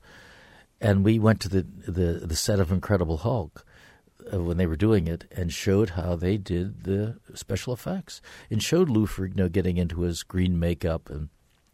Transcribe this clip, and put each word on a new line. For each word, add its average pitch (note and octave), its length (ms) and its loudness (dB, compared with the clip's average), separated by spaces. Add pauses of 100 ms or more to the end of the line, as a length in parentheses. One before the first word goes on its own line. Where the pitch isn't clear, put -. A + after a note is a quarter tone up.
(800)
And G2 240 4
we A2+ 140 4
went G#2+ 220 4
to F#2 80 -6
the, F#2 160 2 (220)
the, E2+ 380 0
the D#2+ 100 -4
set G2+ 240 0
of E2+ 120 2
Incredible F2+ 460 0
Hulk, A2 460 -4 (720)
uh, F#2 80 -2
when E2+ 160 -2
they F#2 100 2
were D#2+ 100 -2
doing G2+ 300 4
it E2+ 180 -6 (100)
and E2+ 160 -4
showed G2 400 2
how F2 240 -2
they F2+ 220 0
did F#2+ 480 -6
the G2+ 320 -2 (160)
special - 400 -6
effects - 480 -8 (280)
and A2 140 -2
showed E3+ 260 2
Lou A2 160 4
Ferrigno F#2+ 460 0
getting F2+ 260 2
into E2+ 240 0
his F2 220 -2
green F#2 340 0
makeup E2+ 520 -2
and D2+ 180 -8 (460)